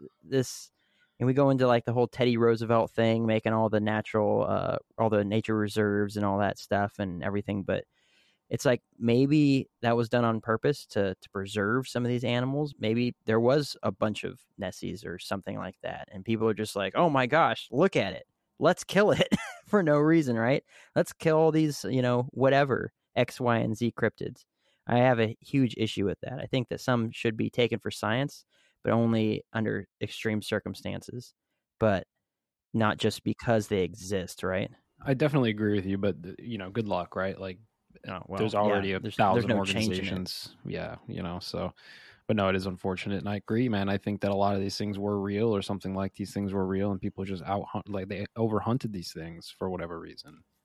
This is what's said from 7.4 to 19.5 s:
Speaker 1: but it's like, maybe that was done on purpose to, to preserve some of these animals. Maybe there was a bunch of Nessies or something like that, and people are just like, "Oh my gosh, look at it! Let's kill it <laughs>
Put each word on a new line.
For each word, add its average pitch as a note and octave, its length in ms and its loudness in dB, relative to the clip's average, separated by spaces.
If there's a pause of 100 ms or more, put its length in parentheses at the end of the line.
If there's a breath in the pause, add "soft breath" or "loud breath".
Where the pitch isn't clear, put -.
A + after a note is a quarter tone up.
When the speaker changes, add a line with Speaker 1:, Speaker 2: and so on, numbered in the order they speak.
Speaker 1:
but F#2+ 220 -2 (680)
it's A#2+ 100 -6
like, B2+ 180 2 (160)
maybe C3+ 720 4 (140)
that A#2 140 2
was A#2 120 0
done A#2+ 160 2
on A2+ 160 0
purpose A#2 460 -2
to, G2 340 0
to - 100 -20
preserve G#2 580 -2
some B2 160 -4
of A#2+ 40 0
these A#2+ 160 0
animals. C3+ 540 -2
Maybe A#2 360 0 (120)
there A2 140 4
was C3+ 420 2
a G#2+ 80 0
bunch G#2+ 340 -4
of F#2+ 140 -10 (220)
Nessies F#2 440 -8
or F2+ 140 -10
something G2+ 400 -8
like F#2 240 -10
that, - 300 -12
and F#2+ 120 -14
people A2 240 0
are A2 60 2
just G#2 220 -6
like, G2 180 -2
"Oh D#3+ 160 4
my C3+ 160 2
gosh, C3+ 460 2
look D#3+ 240 2
at G2+ 160 0
it! - 120 -12 (360)
Let's E3+ 240 2
kill G3 260 4
it - 180 4
<laughs> - 380 -2